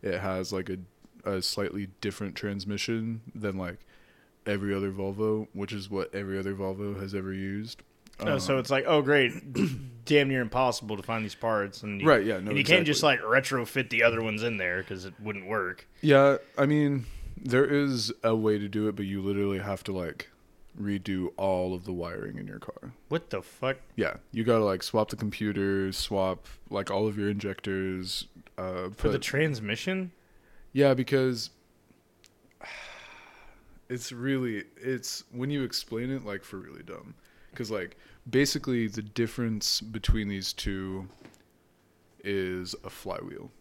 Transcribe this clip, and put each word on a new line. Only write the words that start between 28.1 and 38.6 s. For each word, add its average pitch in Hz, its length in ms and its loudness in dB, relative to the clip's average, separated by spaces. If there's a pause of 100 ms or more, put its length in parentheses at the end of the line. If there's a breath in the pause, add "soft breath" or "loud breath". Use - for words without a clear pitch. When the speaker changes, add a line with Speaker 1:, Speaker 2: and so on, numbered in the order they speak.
Speaker 1:
uh, 92 360 -4
Speaker 2:
For - 140 0
the 107 80 2
Speaker 1:
put 107 60 -4
Speaker 2:
transmission? 147 880 -2 (600 soft breath)
Speaker 1:
Yeah, 139 220 6
because 127 560 2 (1120)
<sighs> - 80 -16 (1200 loud breath)
it's 123 220 -6
really, 123 520 -2 (140)
it's, 123 540 -6
when 127 180 -4
you 143 140 0
explain 120 460 -4
it, 131 160 -4
like, 101 180 -8
for - 140 -12
really 71 260 -14
dumb. - 320 -14 (380 soft breath)
'Cause, 110 180 -6
like, 92 240 -4 (340 soft breath)
basically 127 580 2